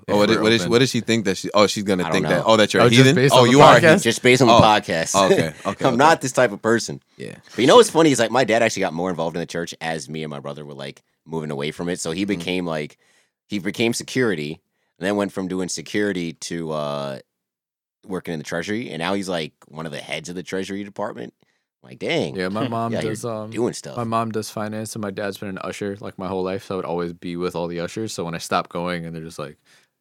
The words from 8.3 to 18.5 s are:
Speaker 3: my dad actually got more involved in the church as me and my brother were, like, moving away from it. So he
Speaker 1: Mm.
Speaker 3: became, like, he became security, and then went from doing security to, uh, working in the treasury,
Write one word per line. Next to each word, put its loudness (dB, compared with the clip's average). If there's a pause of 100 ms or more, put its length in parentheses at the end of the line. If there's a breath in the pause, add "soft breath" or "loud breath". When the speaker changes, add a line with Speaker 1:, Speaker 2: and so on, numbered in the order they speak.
Speaker 3:
my 2
dad 2
actually 0
got -2
more -4
involved -6
in -6
the -6
church -8
as -8
me -10
and -8
my -12
brother -12
were, -16
like, -16 (240)
moving -8
away -6
from -8
it. -4
So -6
he -4
Speaker 1:
Mm. -2
Speaker 3:
became, -4
like, -8 (520)
he -6
became -2
security, -4 (380)
and -6
then -2
went -2
from -8
doing -6
security -4
to, -10
uh, -6 (880)
working -8
in -6
the -10
treasury, -6